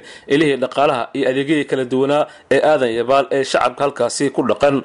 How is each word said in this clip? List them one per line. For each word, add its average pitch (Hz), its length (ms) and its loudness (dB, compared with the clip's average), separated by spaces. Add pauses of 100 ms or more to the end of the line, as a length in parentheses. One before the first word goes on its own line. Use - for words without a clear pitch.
(280)
ilihii 143 340 2
dhaqaalaha 131 420 0 (100)
iyo 135 160 -2
adeegyadii 139 360 0
kala 131 200 -2
duwanaa 135 380 0 (280)
ee 135 100 4
Aadan 135 320 2
Yabaal 127 380 2
ee 135 120 0
shacabka 123 400 -2
halkaasi 131 460 -2
ku - 180 -4
dhaqan. 139 380 2